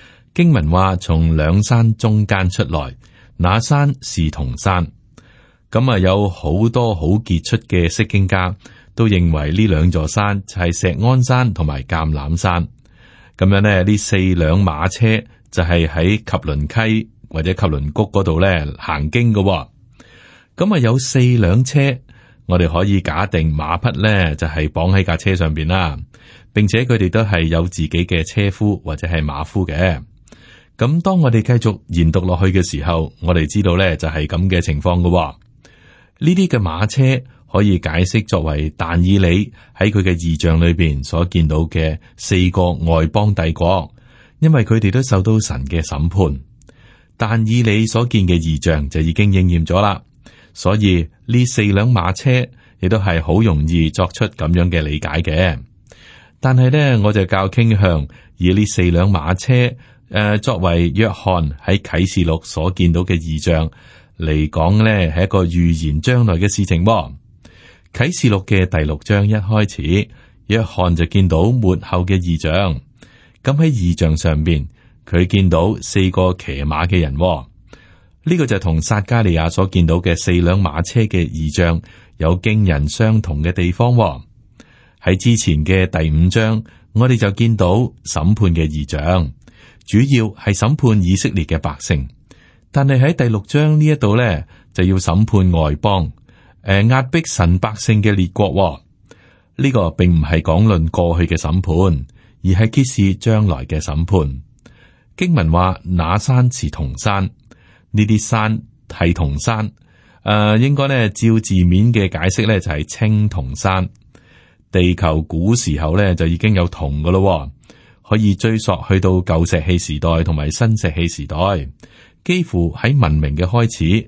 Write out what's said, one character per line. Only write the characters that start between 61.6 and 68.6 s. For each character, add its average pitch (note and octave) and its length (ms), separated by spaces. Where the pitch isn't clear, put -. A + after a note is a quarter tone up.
喺 F#2+ 140
啟 F2+ 340
示 F#2+ 100
錄 D#2+ 220
所 E2 260
見 F2 220
到 F2 80
嘅 F#2 160
異 D#2+ 260
象 D#2+ 260
嚟 D2+ 320
講 F#2 340
呢， G2+ 280
係 F2 120
一 F#2 40
個 F#2 180
預 E2+ 400
言 D2 140
將 B2 260
來 F#2 100
嘅 G2 200
事 G#2 80
情 F2 220
喎。 F2+ 280
啟 A#2+ 120
示 A#2+ 80
錄 G2 160
嘅 F#2 220